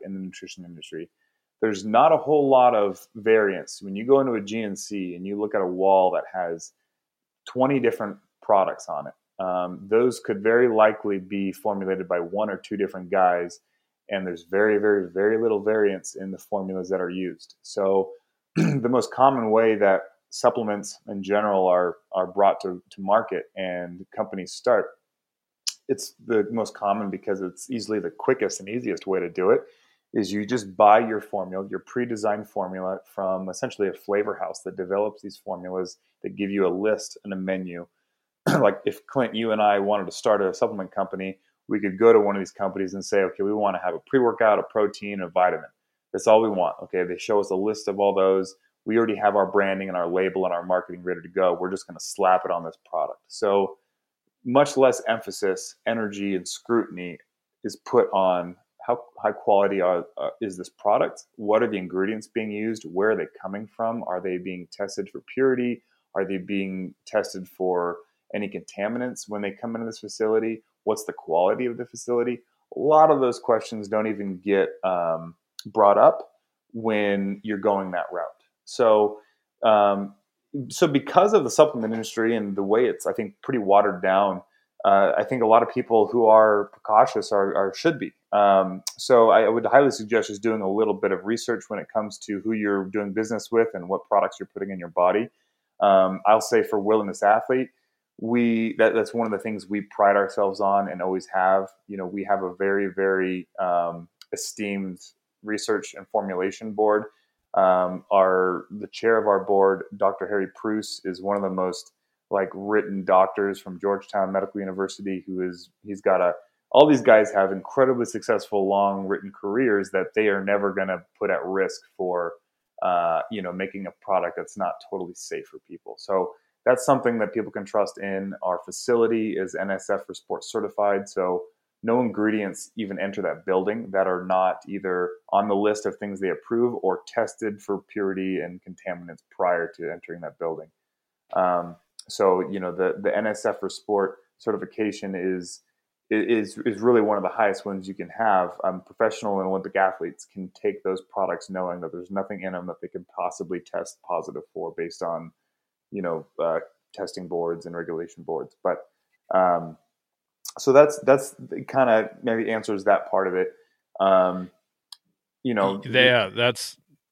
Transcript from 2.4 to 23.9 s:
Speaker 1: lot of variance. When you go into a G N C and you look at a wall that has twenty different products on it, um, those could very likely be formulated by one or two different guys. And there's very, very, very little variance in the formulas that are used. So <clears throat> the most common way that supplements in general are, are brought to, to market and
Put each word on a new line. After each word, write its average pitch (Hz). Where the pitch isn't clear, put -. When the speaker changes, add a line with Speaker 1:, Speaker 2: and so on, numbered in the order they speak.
Speaker 1:
lot 127
of 101
variance. 104
When 98
you 107
go 135
into 131
a 110
G 107
N 101
C 92
and 87
you 101
look 104
at 104
a 92
wall 92
that 82
has 85
twenty 135
different 110
products 98
on 73
it, -
um, 90
those 117
could 101
very 117
likely 107
be 95
formulated 95
by 90
one 98
or 95
two -
different 92
guys. 90
And 95
there's 85
very, 101
very, 101
very 104
little 110
variance 101
in 95
the 90
formulas 95
that 92
are 90
used. 90
So 98
<clears throat> -
the 143
most 123
common 123
way 110
that 98
supplements 104
in 101
general 98
are, 90
are 92
brought 95
to, 90
to -
market 98
and 90